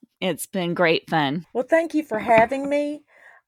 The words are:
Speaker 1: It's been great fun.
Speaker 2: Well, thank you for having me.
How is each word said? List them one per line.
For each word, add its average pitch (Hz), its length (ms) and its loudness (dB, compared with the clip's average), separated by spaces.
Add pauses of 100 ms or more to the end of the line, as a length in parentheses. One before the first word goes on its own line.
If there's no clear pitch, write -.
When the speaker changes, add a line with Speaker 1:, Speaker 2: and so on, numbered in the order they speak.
(200)
Speaker 1:
It's 180 280 -4
been 175 260 -4
great 170 360 2
fun. 156 440 0
Speaker 2:
Well, 240 100 -4
thank 330 300 0
you 302 100 -2
for 214 160 -6
having 233 480 2
me. 294 360 -4 (440)